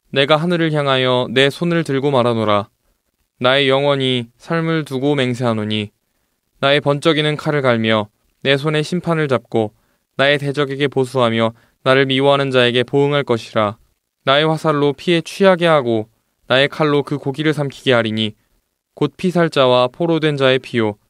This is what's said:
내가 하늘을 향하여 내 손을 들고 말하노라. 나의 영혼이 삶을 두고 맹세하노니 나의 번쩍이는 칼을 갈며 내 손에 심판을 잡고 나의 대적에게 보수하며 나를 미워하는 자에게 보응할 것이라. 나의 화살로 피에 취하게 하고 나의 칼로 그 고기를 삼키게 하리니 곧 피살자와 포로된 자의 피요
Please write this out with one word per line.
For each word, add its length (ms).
내가 260
하늘을 360
향하여 580
내 180
손을 360
들고 260
말하노라. 580
나의 300
영혼이 580
삶을 480
두고 300
맹세하노니 760
나의 200
번쩍이는 560
칼을 260
갈며 460
내 140
손에 260
심판을 460
잡고 440
나의 220
대적에게 500
보수하며 640
나를 240
미워하는 440
자에게 320
보응할 420
것이라. 520
나의 220
화살로 460
피에 300
취하게 440
하고 420
나의 220
칼로 340
그 140
고기를 380
삼키게 380
하리니 420
곧 220
피살자와 720
포로된 480
자의 220
피요 380